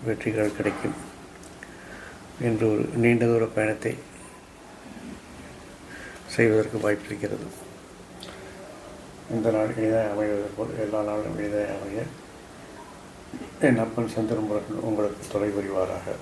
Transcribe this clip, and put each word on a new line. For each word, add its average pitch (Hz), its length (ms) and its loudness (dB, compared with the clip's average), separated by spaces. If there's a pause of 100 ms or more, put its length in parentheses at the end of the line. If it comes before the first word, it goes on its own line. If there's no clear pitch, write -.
வெற்றிகள் 107 520 2
கிடைக்கும். 101 380 0 (1500)
இன்று 110 240 4
ஒரு 107 120 4 (200)
நீண்ட 117 280 8
தூர 113 140 6 (100)
பயணத்தை 107 360 2 (2500)
செய்வதற்கு 110 480 6
வாய்ப்பிருக்கிறது. 104 640 0 (1900)
இந்த 113 200 4
நாள் 107 220 2
இனிதாக 110 360 4
அமைவது 104 440 0
போல் 110 280 -2
எல்லா 107 240 0
நாளும் 107 300 -2
இனிதாக 104 380 0
அமைய 98 240 -4 (1700)
என் 117 160 8
அப்பன் 113 300 0
சந்திரமுருகன் 107 760 0
உங்களுக்கு 104 440 2
துணை 104 240 2
புரிவாராக. 95 680 0